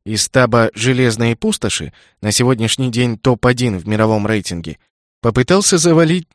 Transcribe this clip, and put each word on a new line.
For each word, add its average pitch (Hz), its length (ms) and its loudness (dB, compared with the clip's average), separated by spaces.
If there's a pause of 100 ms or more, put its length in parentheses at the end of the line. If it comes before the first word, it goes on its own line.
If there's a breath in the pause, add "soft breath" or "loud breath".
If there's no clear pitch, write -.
из 107 200 -4
стаба 120 500 2
Железные 117 600 0
Пустоши, - 560 -4 (300 soft breath)
на 104 100 -2
сегодняшний 123 600 0
день 120 280 -2
топ-один 123 580 0
в 85 100 -10
мировом 107 380 0
рейтинге — 87 520 -6 (440)
попытался 180 580 2
завалить 165 560 2